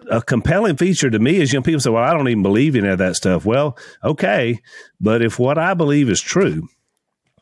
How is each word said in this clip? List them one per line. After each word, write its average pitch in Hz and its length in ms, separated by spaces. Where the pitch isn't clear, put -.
a 120 120
compelling 160 560
feature 170 320
to 110 100
me 156 220
is, 131 100
you 139 80
know, 127 40
people 156 180
say, 120 80
"Well, 113 140
I 147 100
don't 143 160
even 110 140
believe 120 320
any 101 120
of 95 120
that 92 180
stuff." 87 260
Well, 131 320
okay, 147 560
but 110 200
if 117 180
what 131 180
I 175 160
believe 147 360
is 95 120
true, 170 480